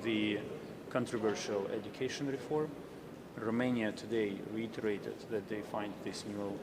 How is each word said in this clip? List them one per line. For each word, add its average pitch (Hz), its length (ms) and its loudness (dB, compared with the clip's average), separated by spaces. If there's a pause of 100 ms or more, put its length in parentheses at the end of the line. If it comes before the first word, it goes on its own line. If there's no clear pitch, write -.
the 107 380 4 (500)
controversial 107 840 2
education 113 540 -2
reform. 151 460 0 (640)
Romania 117 560 4
today 107 420 2 (200)
reiterated 110 640 0 (160)
that 101 180 0
they 107 120 -2
find 104 300 -2 (120)
this - 240 -4
new, 101 360 -2